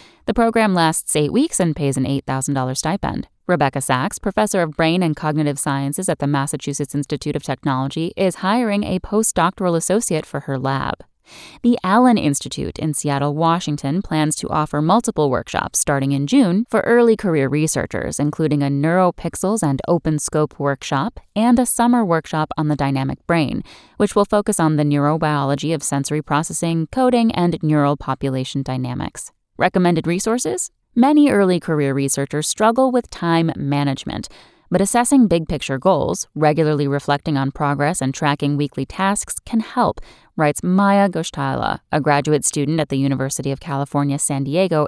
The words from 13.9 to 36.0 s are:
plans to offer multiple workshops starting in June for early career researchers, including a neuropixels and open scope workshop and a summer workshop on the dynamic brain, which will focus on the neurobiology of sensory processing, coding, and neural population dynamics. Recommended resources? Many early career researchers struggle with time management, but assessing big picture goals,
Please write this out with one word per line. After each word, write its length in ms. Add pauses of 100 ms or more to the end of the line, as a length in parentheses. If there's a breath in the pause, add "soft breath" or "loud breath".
plans 360
to 120
offer 320
multiple 480
workshops 480
starting 340
in 140
June 460
for 80
early 360
career 320
researchers, 720
including 440
a 40
neuropixels 920
and 260
open 300
scope 400
workshop 640 (160)
and 240
a 80
summer 360
workshop 540
on 100
the 80
dynamic 520
brain, 340 (360 loud breath)
which 180
will 100
focus 340
on 160
the 80
neurobiology 920
of 80
sensory 400
processing, 680
coding, 420
and 280
neural 340
population 680
dynamics. 680 (240)
Recommended 520
resources? 640 (240)
Many 340
early 300
career 340
researchers 540
struggle 440
with 200
time 440
management, 760 (420 soft breath)
but 100
assessing 460
big 200
picture 300
goals, 560